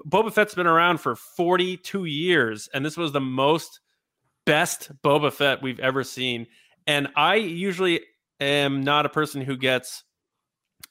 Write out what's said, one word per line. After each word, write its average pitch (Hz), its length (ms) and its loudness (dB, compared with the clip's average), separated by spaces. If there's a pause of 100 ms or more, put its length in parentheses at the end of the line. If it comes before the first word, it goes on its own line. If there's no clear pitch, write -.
Boba 208 240 0
Fett's 208 220 2
been 180 100 -2
around 170 360 4
for 120 140 -2
forty-two 180 920 -2
years, 147 680 0
and 139 100 -4
this 151 140 -6
was 165 140 -4
the 139 100 -2
most 135 580 0 (680)
best 156 460 0 (120)
Boba 147 280 4
Fett 139 300 0
we've 127 180 -6
ever 131 240 0
seen. 123 440 -6 (400)
And 143 280 0
I 165 200 4
usually 180 680 -2 (380)
am 139 440 0
not 147 220 2
a 143 40 -2
person 147 320 -4
who 135 140 -6
gets, 127 480 -2 (880)